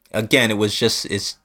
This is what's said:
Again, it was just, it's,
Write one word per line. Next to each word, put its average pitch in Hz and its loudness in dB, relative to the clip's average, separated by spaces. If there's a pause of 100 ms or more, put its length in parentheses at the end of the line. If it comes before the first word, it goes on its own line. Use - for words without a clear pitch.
(120)
Again, 113 2
it 104 -2
was 107 0
just, - 0
it's, - -6